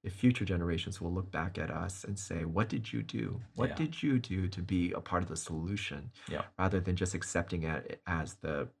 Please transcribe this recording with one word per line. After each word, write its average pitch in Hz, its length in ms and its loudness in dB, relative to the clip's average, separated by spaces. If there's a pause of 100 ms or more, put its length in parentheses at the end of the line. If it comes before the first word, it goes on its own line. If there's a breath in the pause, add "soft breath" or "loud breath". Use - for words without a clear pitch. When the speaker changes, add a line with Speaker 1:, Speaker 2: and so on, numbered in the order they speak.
Speaker 1:
if 95 100 -4
future 123 320 6
generations 87 540 0
will 85 140 -2
look 95 180 -2
back 80 260 -2
at 80 140 -2
us 85 320 -4
and 101 160 -4
say, 82 260 -2
"What 90 220 4
did - 240 -2
you - 120 0
do? 113 380 -2 (140)
What 120 140 2
Speaker 2:
Yeah. - 60 -4
Speaker 1:
did 160 280 -2
you 139 160 4
do 95 300 0
to - 120 -6
be 90 300 2
a - 80 -2
part 90 240 0
of 87 60 -4
the 80 80 -6
solution?" 82 760 -4 (160 loud breath)
Speaker 2:
Yeah. 76 160 -4 (160)
Speaker 1:
Rather 95 220 4
than 90 140 2
just 90 180 0
accepting 87 500 0
it - 420 -4
as 82 300 -2
the 73 320 -2 (140)